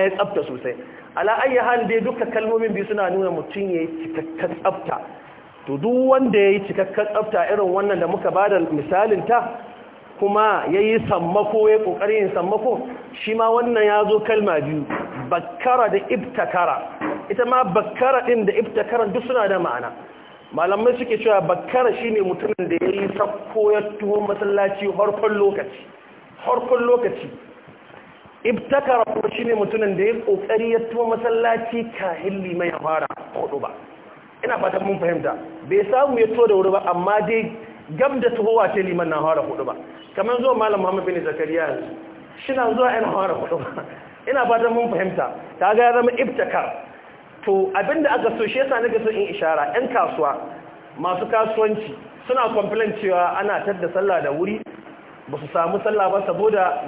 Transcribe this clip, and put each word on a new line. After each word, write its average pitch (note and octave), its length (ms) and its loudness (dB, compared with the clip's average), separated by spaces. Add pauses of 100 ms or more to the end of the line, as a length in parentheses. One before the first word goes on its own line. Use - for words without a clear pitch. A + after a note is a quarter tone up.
yi G3 60 2
tsafta F#3+ 360 -2
sosai. B2+ 280 -8 (420)
Ala G3 160 0 (120)
ayyi B3+ 140 2
hal A#3 300 0
dai, A3+ 120 0
duka A#3 260 -4
kalmomin A3 460 0
biyu G3 140 -4
suna G#3 240 -2
nuna F#3 200 0
mutum F#3 400 -6
ya E3+ 120 0
yi D#3+ 60 -4 (140)
cikakken D#3+ 580 -6
tsafta. - 380 -4 (680)
To, C#3 100 -4
duk B3 320 2
wanda C4 300 4
ya G3 120 6
yi G3+ 180 4
cikakken G3+ 440 -2
tsafta G#3 400 0
irin G#3 160 2
wannan G3 320 0
da E3+ 60 0
muka E3+ 240 -2
ba F#3+ 180 4
da G3 120 4
misalin F3+ 680 0
ta, - 340 0 (580)
kuma G3+ 520 4
ya F#3+ 100 4
yi A3 180 4 (100)
sammako, G#3 600 2
ya G#3+ 80 6
yi G#3+ 80 2
ƙoƙarin G3+ 360 0
yin F#3+ 140 0
sammako, G3+ 540 -2 (360)
shi A3 100 -2
ma A3+ 160 4
wannan A#3+ 340 4
ya G#3 240 4
zo G#3 120 4
kalma G#3+ 400 2
biyu, D3 240 -2 (440)
bakkara A3+ 640 2
da G3 80 4 (100)
ibtakara. F3 680 0 (540)
Ita A#3+ 140 0
ma B3+ 200 4
bakkara A3 640 2
ɗin A3+ 200 2
da G3+ 60 4
ibtakara A3 600 0
duk B3 140 -2
suna A#3+ 220 2
da F#3+ 100 2
ma'ana. A#2+ 340 -4 (600)
Malamai G3+ 460 2
suke A#3+ 200 -2
cewa G#3+ 220 4
bakkara G3+ 560 0
shine A3 260 -2
mutumin F#3 460 -4
da E3+ 120 0
ya F#3 80 0
yi G3 200 -2 (100)
sakko G#3 540 0
ya G#3 100 2 (160)
tuho G#3 220 0
masallaci G3+ 680 0 (100)
harkon G#3 400 2
lokaci. - 460 0 (640)
Harkon A#3+ 440 2
lokaci. A#3+ 400 2 (1160)
Ibtakara B3 600 2
kuma G#3+ 320 -2
shine A#3 180 -2
mutumin G#3 420 0
da F#3 80 0
ya A3+ 100 2
yi A3+ 80 -6
kokari A3 500 0
ya A3+ 80 4
tuho A3+ 260 -2
masallaci A3+ 800 0 (140)
kahin F#3+ 440 -4
liman F3 260 -4
ya - 100 -6
fara D#3 280 -2 (280)
huɗuba. - 360 -6 (760)
Ina A#3+ 140 -2
fatan F#3+ 280 -2
mun G3 120 -2
fahimta. D#3 380 -2 (320)
Bai G3 220 2
samu B3+ 280 4
ya A3+ 80 4
tuho A#3 200 4
da G#3 80 6
wuri F#3+ 160 4
ba, G3 100 2 (100)
amma F#3+ 360 2
dai A3+ 260 -2 (460)
gab C4+ 220 2
da A#3 100 2
tuhowa A3+ 440 2
ce G3+ 80 0
liman F3 260 -2
na D#3 120 0
fara D#3 220 2
huɗuba. B2 340 -6 (400)
Kamar A#3 240 0
zuwa B3+ 160 4
Malam G#3+ 240 2
Muhammad F#3 240 0
bin F3+ 200 -2
Zakariya D#3 440 -2
yanzu. - 240 -6 (540)
Shi C4+ 80 -4
na A#3+ 180 2
zuwa B3 200 2
yana A3 200 0
fara F#3+ 220 0
huɗuba. - 500 -6 (140)
<laughs> - 320 -10
Ina B3+ 180 2
fatan A#3 240 4
mun A#3 180 0
fahimta. E3 380 -2 (300)
Kaga G#3+ 240 4
ya A#3+ 100 6
zama A#3+ 240 4
ibtakar. G3+ 560 -2 (720)
To, F#3+ 300 2
abin C#4+ 280 0
da D4 120 4
aka A3+ 220 0
so, A3+ 100 0
shi C4 120 -2
yasa C4 240 0
nake A3+ 220 2
so A3 60 0
in G3+ 240 0
ishara, D3+ 400 0
'yan B3 140 0
kasuwa, E3 480 0 (600)
masu F3+ 280 -4
kasuwanci, A3 680 0 (320)
suna B3+ 280 2
complain G#3 460 0
cewa F3+ 380 0
ana G3 260 -2
tadda F3+ 300 -4
sallah F#3 280 0
da C#3+ 100 -2
wuri, G3 280 -4 (680)
ba C#3 100 -8
su D3 140 -12
samu F3+ 320 0
sallah G3+ 260 2
ba G3 160 0
saboda G3 380 2 (240)